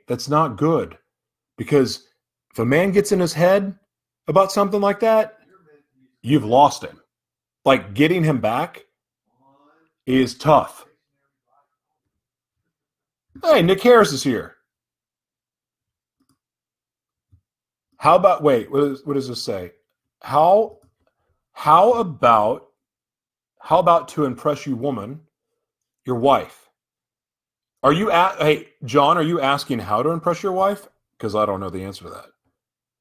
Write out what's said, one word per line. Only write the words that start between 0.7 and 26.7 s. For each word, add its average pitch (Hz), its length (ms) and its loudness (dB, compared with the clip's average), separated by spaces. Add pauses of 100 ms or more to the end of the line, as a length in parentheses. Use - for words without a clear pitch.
because 123 500 -2 (440)
if - 80 -14
a 113 60 0
man 170 260 0
gets 202 200 0
in 190 80 0
his 170 140 -2
head 190 440 0 (500)
about 190 240 2
something 202 300 0
like 202 180 0
that, 220 400 0 (840)
you've 123 240 0
lost 131 380 2
him. - 160 -16 (680)
Like, 107 280 0
getting 160 300 2
him 143 180 0
back 120 440 -6 (1200)
is 127 320 0
tough. - 480 0 (2500)
Hey, 294 180 4
Nick 190 200 0
Harris 226 300 6
is 135 120 -6
here. 117 320 -4 (3500)
How 156 180 2
about, 185 260 2
wait, 131 300 0
what 139 120 0
is, 135 220 -6
what 147 80 -6
does 131 140 -6
this 120 160 -12
say? 95 300 -10 (480)
How, 175 560 0 (760)
how 180 420 4
about, 123 720 0 (920)
how 165 200 0
about 170 300 2
to 151 160 -4
impress 139 400 -6
you, 135 100 -6
woman, 127 460 -8 (840)
your 127 100 -4
wife? 120 540 0 (1120)